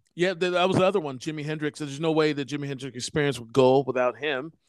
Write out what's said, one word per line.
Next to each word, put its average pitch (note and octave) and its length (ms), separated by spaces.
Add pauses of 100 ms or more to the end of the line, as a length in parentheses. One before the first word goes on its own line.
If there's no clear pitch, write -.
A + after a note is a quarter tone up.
(160)
yeah, F3+ 180
th-, F3+ 200
that F3 160
was F#3 80
the F#3 80
other G3 160
one, C#3 180
Jimi D#3 240
Hendrix. D3+ 360
There's C#3 200
no D#3+ 140
way D#3 180
the C#3 140
Jimi C#3+ 220
Hendrix C3+ 280
Experience C3+ 460
would A2+ 100
go C3 340
without B2 320
him. D3 360 (140)